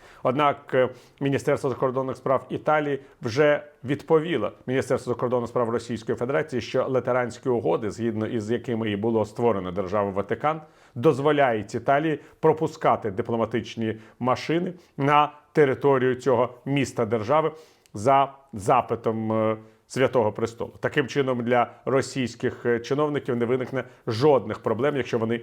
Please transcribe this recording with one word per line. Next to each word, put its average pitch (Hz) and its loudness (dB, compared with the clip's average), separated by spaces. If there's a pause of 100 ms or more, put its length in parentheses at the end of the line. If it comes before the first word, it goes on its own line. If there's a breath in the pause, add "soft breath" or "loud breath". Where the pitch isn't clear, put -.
(220 loud breath)
Однак, 139 2 (180)
е, 127 4 (320 loud breath)
Міністерство 139 0
закордонних 131 -2
справ 131 0
Італії 147 -2 (220 loud breath)
вже 147 2 (200)
відповіло 151 0 (140)
Міністерству 127 0
закордонних 120 -2
справ 120 -2
Російської 113 -4
Федерації, 131 -2
що - -2
латеранські 123 -2
угоди, 117 0
згідно 110 -4
із 110 -4
якими 113 -4
і 101 -2
було 110 0
створено 101 0
державу 101 -2
Ватикан, 120 -2 (340 soft breath)
дозволяють 135 2
Італії 143 0 (220 loud breath)
пропускати 151 2
дипломатичні 110 -2 (220 loud breath)
машини 156 -2 (240 loud breath)
на 147 4 (200)
територію 131 4
цього 123 2 (160)
міста 135 0
держави 123 0 (420 loud breath)
за 135 4 (200)
запитом, 113 0
е, 110 0 (300 loud breath)
Святого 120 0
Престолу. - -6
Таким 135 -2
чином, 131 -2
для 120 2 (140 loud breath)
російських, 127 -2
е, 117 2
чиновників 139 -2
не 120 -2
виникне 127 -2 (220 loud breath)
жодних 120 2
проблем, 127 0
якщо 123 -2
вони 113 -2